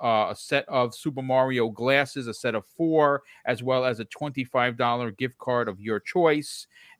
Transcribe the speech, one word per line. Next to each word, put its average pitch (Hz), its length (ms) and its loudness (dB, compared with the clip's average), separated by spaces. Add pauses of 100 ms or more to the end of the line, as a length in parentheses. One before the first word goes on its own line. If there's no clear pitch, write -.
a 107 340 2
set - 320 -2
of 123 260 0
Super 135 280 -6
Mario 131 460 2
glasses, 127 580 0
a 110 80 -6
set 117 200 -4
of 107 120 -4
four, 151 560 2 (220)
as 117 180 -2
well 127 220 2
as 120 160 -2
a 110 60 -8
twenty-five 127 720 -2
dollar 120 320 0
gift 123 260 -6
card 120 320 -2
of 95 120 -6
your 107 200 -2
choice. 151 680 0 (340)